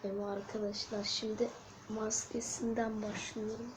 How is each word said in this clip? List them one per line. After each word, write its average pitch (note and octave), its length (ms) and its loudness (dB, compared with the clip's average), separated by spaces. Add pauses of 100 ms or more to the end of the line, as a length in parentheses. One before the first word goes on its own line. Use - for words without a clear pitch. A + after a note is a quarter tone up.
Em, G3+ 200 0
arkadaşlar G3+ 800 0
şimdi A3 460 2 (400)
maskesinden A3 1120 2
başlıyorum. G#3+ 760 -2